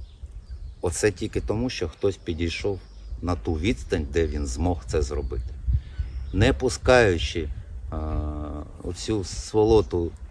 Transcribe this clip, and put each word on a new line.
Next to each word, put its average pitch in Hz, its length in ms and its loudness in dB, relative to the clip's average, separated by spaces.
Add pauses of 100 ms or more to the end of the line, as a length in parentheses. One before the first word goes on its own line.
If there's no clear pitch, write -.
(800)
оце 95 300 2
тільки 101 300 -4
тому, 117 300 -2
що 85 180 -4
хтось 98 280 -2
підійшов 85 640 -2 (420)
на 87 120 0
ту - 180 -2
відстань, 82 600 0
де 82 140 2
він 73 200 -4
змог 78 400 -2
це 78 160 0
зробити. 71 520 -4 (800)
Не 110 200 6
пускаючи, 113 960 4 (420)
а, 80 80 -4 (840)
оцю 92 420 -2
сволоту 104 840 4 (200)